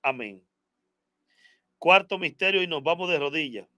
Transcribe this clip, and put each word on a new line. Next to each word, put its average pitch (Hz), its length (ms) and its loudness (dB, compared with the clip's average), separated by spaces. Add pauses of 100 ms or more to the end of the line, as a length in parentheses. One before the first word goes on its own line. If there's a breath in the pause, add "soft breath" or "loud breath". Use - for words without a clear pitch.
Amén. 110 420 -6 (1300 soft breath)
Cuarto 190 400 4
misterio 185 440 0
y 180 40 -2
nos 156 160 -6
vamos 175 260 -2
de 170 100 0
rodillas. 143 480 -4 (120)